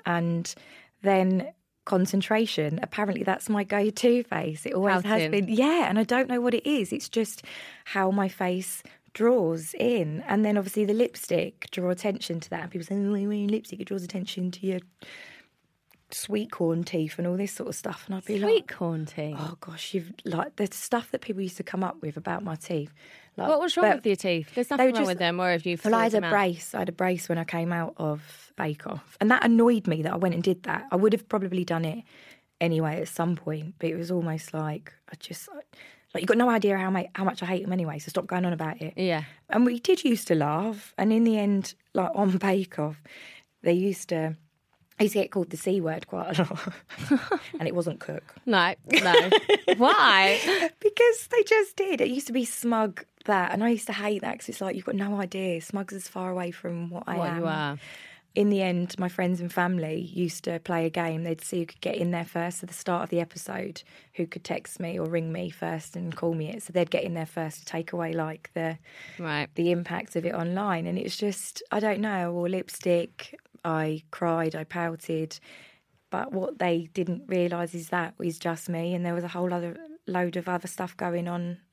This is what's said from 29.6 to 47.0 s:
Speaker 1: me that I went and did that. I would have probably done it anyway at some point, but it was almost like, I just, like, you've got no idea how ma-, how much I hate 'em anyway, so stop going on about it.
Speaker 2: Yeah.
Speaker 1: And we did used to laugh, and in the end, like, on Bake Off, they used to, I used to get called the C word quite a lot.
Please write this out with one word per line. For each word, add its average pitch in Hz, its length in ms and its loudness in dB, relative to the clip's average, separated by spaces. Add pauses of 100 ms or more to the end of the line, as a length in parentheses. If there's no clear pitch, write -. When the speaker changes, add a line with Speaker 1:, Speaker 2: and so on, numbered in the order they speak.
Speaker 1:
me 160 140 2
that 160 120 0
I 196 40 -2
went 175 180 2
and 175 80 -2
did 185 200 0
that. - 280 -4
I - 60 2
would 202 160 6
have - 160 -2
probably 185 340 -2
done 165 220 -2
it 160 180 -6 (560)
anyway 160 400 2
at 165 80 -4
some 170 300 0
point, 156 420 -6
but 165 100 -2
it 160 60 -4
was 170 160 -4
almost 165 420 -2
like, 156 380 -4 (180)
I - 100 -18
just, - 280 -14 (640)
like, 170 80 -4
you've 180 60 -4
got 220 100 6
no 247 120 6
idea 202 280 4
how 190 120 0
ma-, 185 140 0 (120)
how 190 80 -2
much 185 180 0
I 185 40 -4
hate 180 180 -2
'em 190 80 -4
anyway, 160 280 -2
so 151 100 -14
stop - 180 -2
going 180 180 0
on 175 60 2
about 160 300 -4
it. 160 160 -10
Speaker 2:
Yeah. 170 260 0 (260)
Speaker 1:
And 226 160 6
we 240 140 2
did 359 240 2
used 240 260 2
to 175 60 4
laugh, 160 600 0
and 214 160 4
in 226 100 6
the 226 140 4
end, 202 380 0 (180)
like, 185 220 2
on 196 220 4
Bake 190 400 0
Off, 151 240 -4 (600)
they 170 120 4
used 185 360 0
to, 160 260 -2 (640)
I 220 40 6
used 208 100 4
to 214 80 2
get - 100 -2
called 175 200 0
the - 60 -10
C 196 220 2
word 160 280 -4
quite - 300 -4
a 180 60 6
lot. - 300 -6 (720)